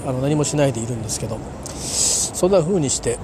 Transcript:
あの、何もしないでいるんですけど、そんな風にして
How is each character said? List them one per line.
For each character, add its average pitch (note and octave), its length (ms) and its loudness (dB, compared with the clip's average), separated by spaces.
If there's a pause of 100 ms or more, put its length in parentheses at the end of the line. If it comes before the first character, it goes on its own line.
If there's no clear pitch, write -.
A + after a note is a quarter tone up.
あ C#3+ 60 -2
の、 B2+ 100 -2
何 C#3+ 140 2
も D3 80 4
し C#3+ 120 -2
な D3 120 4
い C3+ 60 2
で A2+ 60 -4
い A2+ 60 -4
る B2 100 -4
ん A2 60 -4
で G2+ 80 -6
す - 100 -4
け - 60 -6
ど、 A2 140 -4 (360)
そ - 720 0
ん F#3+ 40 4
な G3 100 6
風 F3 180 2
に C#3 100 2
し - 100 0
て A#2 240 -2